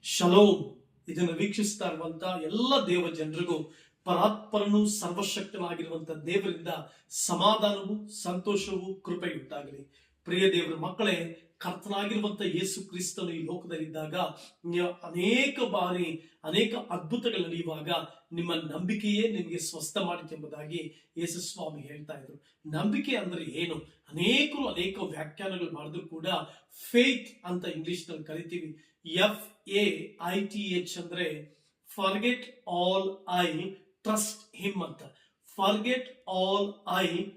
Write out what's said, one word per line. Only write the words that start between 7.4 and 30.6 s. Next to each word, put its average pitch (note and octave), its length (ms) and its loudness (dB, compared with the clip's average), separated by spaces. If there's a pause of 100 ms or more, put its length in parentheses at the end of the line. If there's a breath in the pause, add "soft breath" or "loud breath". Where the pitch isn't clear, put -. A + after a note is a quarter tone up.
ಸಂತೋಷವು, F#3+ 760 -2
ಕೃಪೆಯುಂಟಾಗಲಿ. C#3+ 920 -8 (320 soft breath)
ಪ್ರಿಯ F#3 280 6
ದೇವರ E3 240 2
ಮಕ್ಕಳೇ, E3+ 680 0 (140)
ಕರ್ತನಾಗಿರುವಂತ G#3 840 -2
ಯೇಸು F#3 480 -2
ಕ್ರಿಸ್ತನು F3+ 400 -6
ಈ E3 140 -6
ಲೋಕದಲ್ಲಿದ್ದಾಗ, D#3+ 720 -6 (500 loud breath)
ನೀವು F3 260 0
ಅನೇಕ G3+ 720 2
ಬಾರಿ F3+ 680 0 (120)
ಅನೇಕ G#3+ 320 4
ಅದ್ಭುತಗಳು F3 720 -2
ನಡೆಯುವಾಗ D#3+ 420 -6 (420 loud breath)
ನಿಮ್ಮ E3+ 220 -2
ನಂಬಿಕೆಯೇ G#3 760 0
ನಿಮಗೆ F3 280 -4
ಸ್ವಸ್ಥ - 380 -6
ಮಾಡಿತೆಂಬುದಾಗಿ D#3 1200 -6
ಯೇಸು E3+ 240 -4
ಸ್ವಾಮಿ D#3 400 -8
ಹೇಳ್ತಾ D3 320 -12
ಇದ್ರು. C3+ 300 -16 (280 soft breath)
ನಂಬಿಕೆ G#3 440 2
ಅಂದ್ರೆ F3+ 280 -4
ಏನು? D#3+ 320 -4 (360 soft breath)
ಅನೇಕರು C4 560 2
ಅನೇಕ F#3+ 340 -2
ವ್ಯಾಖ್ಯಾನಗಳು E3 720 -6
ಮಾಡಿದ್ರು D#3 360 -10
ಕೂಡ D#3+ 200 -8 (640 loud breath)
ಫೇತ್ B3 540 4
ಅಂತ F3+ 200 -4
ಇಂಗ್ಲಿಷ್ E3 440 -6
ನಲ್ಲಿ D#3 140 -10
ಕರಿತೀವಿ. D#3 600 -8 (220 soft breath)
ಎಫ್ F#3+ 640 0
ಎ G3 460 2 (100)
ಐ G3 200 0
ಟಿ G#3 140 -6
ಎಚ್ F3+ 380 -2